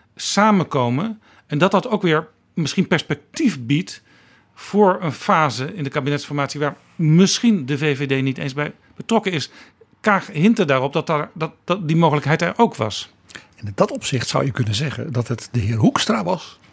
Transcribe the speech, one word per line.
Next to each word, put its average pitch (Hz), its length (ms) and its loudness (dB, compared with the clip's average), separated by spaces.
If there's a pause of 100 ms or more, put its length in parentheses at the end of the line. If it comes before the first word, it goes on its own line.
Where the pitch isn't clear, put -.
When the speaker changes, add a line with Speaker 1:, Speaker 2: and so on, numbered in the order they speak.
(160)
Speaker 1:
samenkomen. 190 1080 0 (260)
En 151 100 -4
dat 180 140 4
dat 202 160 0
ook 220 140 -2
weer 165 260 0 (260)
misschien 170 340 -2
perspectief 165 760 -2
biedt 139 400 -2 (520)
voor 196 480 2
een 165 100 -2
fase 151 640 0
in 165 80 -6
de 135 60 -4
kabinetsformatie 143 680 -4
waar 143 160 -2 (200)
misschien 175 720 4
de 139 120 -2
V 147 200 0
V 139 100 -4
D 135 160 0
niet 135 140 -2
eens 139 160 -6
bij 147 200 -6 (220)
betrokken 208 360 0
is. 147 180 -4 (520)
Kaag 202 260 2
hintte 190 380 4
daarop 139 280 0
dat 156 140 -2
daar, 156 260 -2
dat, 156 180 -6 (120)
dat 180 240 -4
die 160 100 2
mogelijkheid 151 440 2
er 170 160 -2
ook 233 180 2
was. - 360 -6 (440)
Speaker 2:
En 104 140 -10
in 98 60 -12
dat - 160 2
opzicht 139 360 -4
zou 135 180 -2
je 135 60 -2
kunnen 107 240 -2
zeggen 123 380 -6
dat 117 140 -2
het - 240 -8
de 120 80 -2
heer 110 180 -2
Hoekstra 214 460 2
was 175 360 -6 (120)